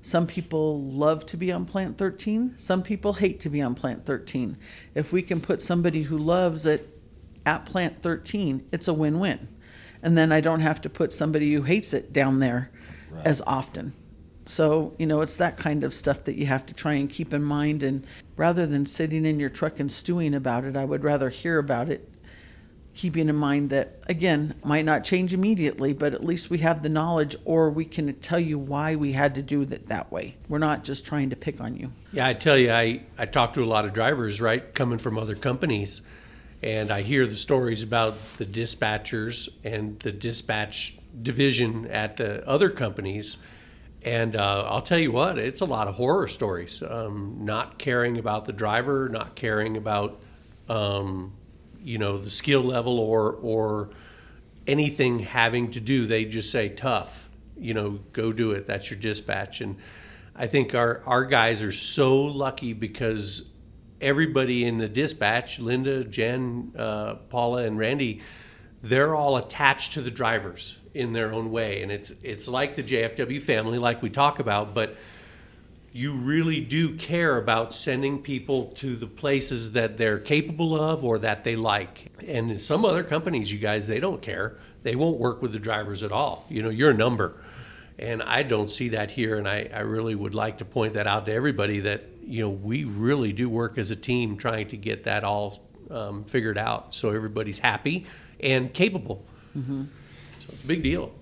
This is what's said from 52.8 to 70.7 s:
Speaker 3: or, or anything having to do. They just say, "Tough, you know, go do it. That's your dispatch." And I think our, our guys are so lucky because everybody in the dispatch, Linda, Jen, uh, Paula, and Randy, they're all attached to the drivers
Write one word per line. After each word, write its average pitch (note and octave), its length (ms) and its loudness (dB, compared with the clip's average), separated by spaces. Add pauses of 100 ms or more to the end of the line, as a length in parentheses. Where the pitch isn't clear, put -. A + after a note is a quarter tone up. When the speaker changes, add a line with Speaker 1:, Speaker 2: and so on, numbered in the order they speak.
Speaker 3:
or, A2 320 4
or A2 580 0 (800)
anything C#3 520 2
having A#2 520 2
to A#2 80 -8
do. A#2+ 260 2
They A2 200 2
just G#2+ 240 -4
say, A2 180 2
"Tough, G#2+ 600 -4 (280)
you B2 180 -4
know, G#2 240 -2 (140)
go A2+ 200 0
do A2 200 2
it. G2 140 -4
That's G2+ 220 -4
your G2+ 120 -10
dispatch." G2+ 600 -4
And G2+ 160 -8 (580)
I B2+ 120 -4
think C3 280 2
our, A#2 320 2
our B2+ 180 4
guys A#2 380 4
are G2+ 100 -2
so C3+ 520 4
lucky C3+ 480 -4
because G#2+ 720 -4 (580)
everybody C3 640 2
in A#2 140 0
the A2 100 0
dispatch, A#2+ 720 0
Linda, B2+ 460 0
Jen, A#2+ 760 -2
uh, G#2+ 360 -4 (160)
Paula, B2 340 0
and G#2+ 140 0
Randy, A2+ 440 0 (600)
they're C3+ 320 4
all C#3+ 220 4
attached C3+ 580 2
to D3 80 -6
the B2 80 -6
drivers A2 680 -4 (160)